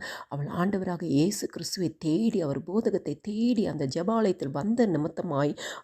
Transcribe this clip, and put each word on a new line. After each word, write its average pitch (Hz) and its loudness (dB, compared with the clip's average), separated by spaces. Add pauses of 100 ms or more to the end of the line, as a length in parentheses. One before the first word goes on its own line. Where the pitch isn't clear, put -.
(280)
அவள் 143 -4
ஆண்டவராக 185 0
இயேசு 165 2
கிறிஸ்துவை - -4
தேடி, 190 2
அவர் 139 -2
போதகத்தை 185 0
தேடி 214 0
அந்த 147 -2
ஜெபாலயத்தில் 180 0
வந்த 214 2
நிமித்தமாய் 151 0 (280)